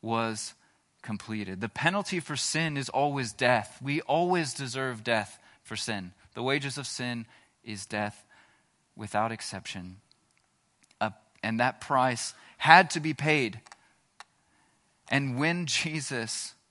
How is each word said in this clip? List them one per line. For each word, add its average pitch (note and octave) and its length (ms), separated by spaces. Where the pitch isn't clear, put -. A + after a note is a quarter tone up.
was A2+ 520
completed. G2+ 600
The A2 80
penalty F3+ 500
for D3+ 160
sin D#3 420
is C3 120
always C3+ 440
death. A#2+ 480
We C#3+ 200
always E3+ 520
deserve B2+ 500
death A2 340
for - 140
sin. G2 380
The A#2+ 100
wages C#3 340
of C#3 100
sin A#2+ 400
is G#2 220
death, G#2+ 380
without G#2+ 360
exception. F#2+ 680
Uh, G#2+ 100
and A2+ 160
that B2 220
price B2+ 520
had E3+ 340
to E3+ 80
be D#3 140
paid. C3+ 460
And C3+ 300
when E3 300
Jesus C#3 880